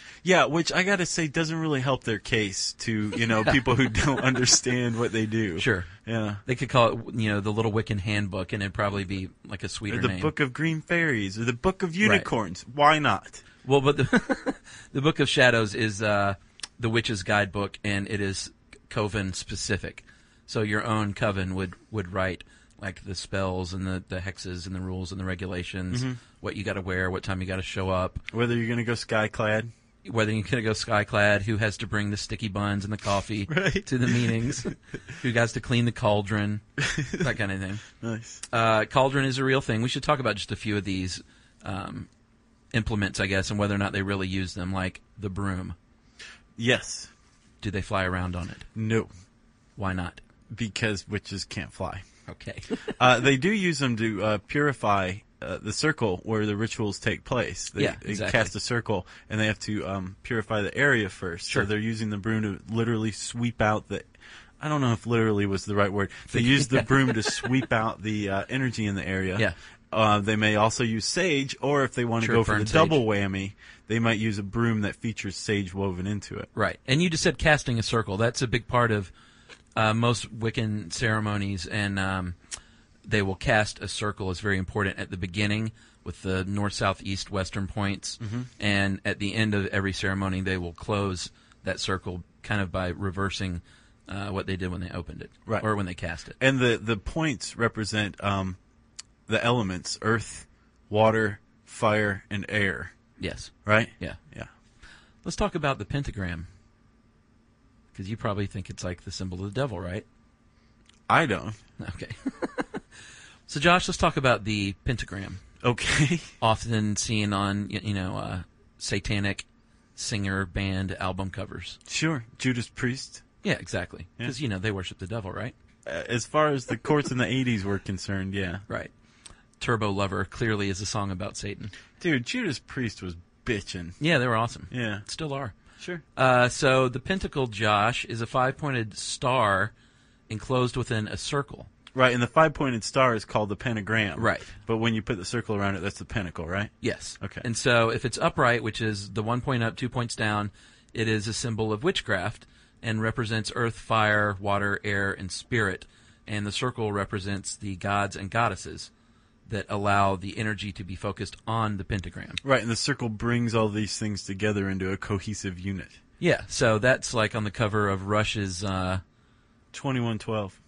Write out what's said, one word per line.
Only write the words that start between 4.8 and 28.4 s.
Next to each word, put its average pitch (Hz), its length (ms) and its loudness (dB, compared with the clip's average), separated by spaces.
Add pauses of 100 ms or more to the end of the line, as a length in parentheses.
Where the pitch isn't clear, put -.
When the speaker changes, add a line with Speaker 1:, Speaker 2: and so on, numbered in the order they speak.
Speaker 1:
what 117 140 0
they 110 120 2
do. 107 340 0
Speaker 2:
Sure. 98 260 2 (200)
Speaker 1:
Yeah. 110 300 -2 (100)
Speaker 2:
They 131 100 -2
could 123 140 -2
call 120 200 8 (100)
it, - 160 -8
you 110 160 2
know, 104 100 2
the 104 120 0
Little 110 200 2
Wiccan 107 280 0
Handbook, 98 520 -2
and 104 100 -2
it'd 98 120 -4
probably 101 300 0
be, 95 260 -4 (160)
like, - 180 -10
a 98 40 -6
sweeter 110 300 -4
Speaker 1:
Or 117 40 2
the 120 60 4
Speaker 2:
name. 92 120 -2
Speaker 1:
Book 151 200 -2
of 135 120 2
Green 156 300 -2
Fairies, 120 560 0
or 117 60 -2
the 123 100 2
Book 185 280 0
of 180 80 0
Speaker 2:
Right. 156 100 -8
Speaker 1:
Unicorns. 131 760 2
Why 147 240 8
not? 131 420 0 (240)
Speaker 2:
Well, 139 160 6
but 135 160 4
the, - 580 2 (180)
<laughs> - 200 -20
the 143 80 -2
Book 151 200 2
of 135 80 4
Shadows 117 460 6
is, 110 280 0
uh, 101 320 2 (440)
the 120 120 0
Witch's 110 320 0
Guidebook, 101 600 0
and 98 260 0
it 101 100 -2
is 98 300 -4 (380)
coven 101 440 -2
specific. - 720 -4 (400)
So - 160 -4
your 107 240 0
own 107 300 0
coven 95 400 0
would, 92 180 -4 (180)
would 95 220 -4
write, 92 320 -2 (340)
like, 98 260 -10
the 98 100 -8
spells 92 580 -4
and 95 140 -4
the, 92 220 -4
the 92 100 -6
hexes 90 480 -8
and 92 100 -8
the 92 60 -6
rules 92 300 -6
and 95 80 -8
the 92 40 -6
regulations, 92 800 -4
Speaker 1:
Mm-hmm. 131 80 -4 (280)
Speaker 2:
what 101 160 -8
you 101 60 -6
gotta 98 200 -4
wear, 92 280 0
what 92 120 -4
time 95 180 -2
you 92 60 -4
gotta 92 160 -4
show 95 260 -4
up. 92 300 0 (140)
Speaker 1:
Whether 120 240 2